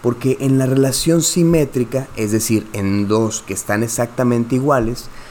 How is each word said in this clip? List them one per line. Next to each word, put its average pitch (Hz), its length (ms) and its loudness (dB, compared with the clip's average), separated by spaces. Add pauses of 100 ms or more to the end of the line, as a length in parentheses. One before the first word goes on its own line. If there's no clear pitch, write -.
porque 131 380 0
en 135 180 2
la 131 80 2
relación 135 560 2
simétrica, 139 920 0
es 107 160 -2
decir, 110 400 0
en 101 340 -2
dos 107 400 0
que 98 80 -6
están 104 280 -2
exactamente 120 760 0
iguales, 127 520 0 (220)